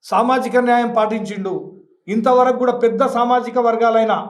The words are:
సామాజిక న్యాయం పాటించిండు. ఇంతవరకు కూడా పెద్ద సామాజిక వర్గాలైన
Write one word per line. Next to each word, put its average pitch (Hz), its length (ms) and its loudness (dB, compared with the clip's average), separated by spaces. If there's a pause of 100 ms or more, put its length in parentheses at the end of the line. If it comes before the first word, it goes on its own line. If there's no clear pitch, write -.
సామాజిక 240 540 0
న్యాయం 240 400 0
పాటించిండు. 202 840 -4 (260)
ఇంతవరకు 247 500 2
కూడా 247 140 0
పెద్ద 240 340 0
సామాజిక 240 520 0
వర్గాలైన 226 720 0